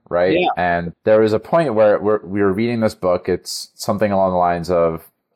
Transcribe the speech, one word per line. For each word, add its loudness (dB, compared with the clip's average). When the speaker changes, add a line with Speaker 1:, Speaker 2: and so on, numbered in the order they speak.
Speaker 1:
right? 0
Speaker 2:
Yeah. -2
Speaker 1:
And -2
there 4
was 2
a 0
point -2
where 4
we're, 0
we -6
were 2
reading -2
this 0
book. -2
It's -6
something -2
along 0
the 0
lines -2
of 0